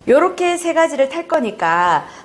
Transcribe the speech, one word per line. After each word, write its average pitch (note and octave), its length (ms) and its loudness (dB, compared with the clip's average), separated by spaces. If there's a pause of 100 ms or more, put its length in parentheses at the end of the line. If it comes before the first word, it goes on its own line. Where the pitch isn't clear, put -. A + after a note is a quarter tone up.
요렇게 F4 500 2
세 E4+ 180 -4
가지를 C#4+ 340 0
탈 E4+ 180 -8
거니까 F3 800 0 (200)